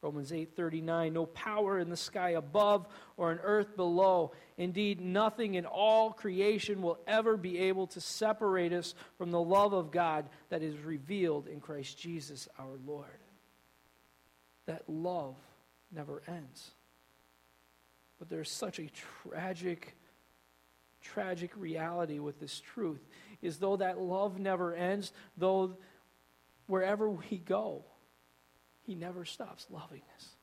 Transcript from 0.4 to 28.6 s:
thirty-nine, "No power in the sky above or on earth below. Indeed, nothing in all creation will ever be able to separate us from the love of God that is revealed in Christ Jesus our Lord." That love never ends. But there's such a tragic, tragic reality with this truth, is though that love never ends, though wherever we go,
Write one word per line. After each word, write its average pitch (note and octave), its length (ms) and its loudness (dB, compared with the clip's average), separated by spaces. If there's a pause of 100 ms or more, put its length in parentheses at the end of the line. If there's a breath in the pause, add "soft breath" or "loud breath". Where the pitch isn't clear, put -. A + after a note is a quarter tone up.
thirty-nine, E3 580 0
"No E3 140 0
power G#3 500 0
in F3 120 0
the E3+ 80 -6
sky F3+ 320 -2
above F3 580 4 (300 loud breath)
or E3+ 140 2
on E3+ 80 -2
earth G#3 360 2
below. F3+ 560 6 (260 loud breath)
Indeed, F#3 420 0
nothing G#3 560 2
in F3 100 -2
all A3 460 6
creation G3+ 720 2
will E3+ 240 0
ever A3 320 4
be F3+ 200 -2
able F#3+ 300 2
to F3+ 140 -12
separate G3+ 720 2
us F3 220 -2 (220 loud breath)
from F3 120 -4
the E3+ 120 2
love G3 320 6
of E3 180 0
God D#3 380 2 (200 loud breath)
that E3 140 -2
is D3+ 140 -4
revealed D#3 720 -2
in D3+ 120 -12
Christ C#3+ 400 -10
Jesus D3+ 480 -10 (100)
our C3+ 280 -12
Lord." C#3+ 340 -10 (1500)
That D#3+ 240 -10
love D#3+ 460 -4 (560)
never D3 360 -10
ends. D#3 440 -14 (1500)
But E3 120 -14
there's D#3+ 220 -6
such - 280 -6
a D#3 100 -8 (340)
tragic, F3+ 720 -6 (1040 soft breath)
tragic F3+ 560 -6
reality D#3+ 600 -4
with D3 220 -8
this C#3+ 200 -12
truth, D#3+ 480 -6 (340 loud breath)
is D#3+ 180 -6
though G3 180 2
that F#3 220 0
love F#3+ 400 0
never F3+ 340 0
ends, F3+ 400 0 (240 loud breath)
though F#3 400 4 (880 loud breath)
wherever G3+ 440 2
we F#3 280 -4
go, F#3+ 460 -2 (1000)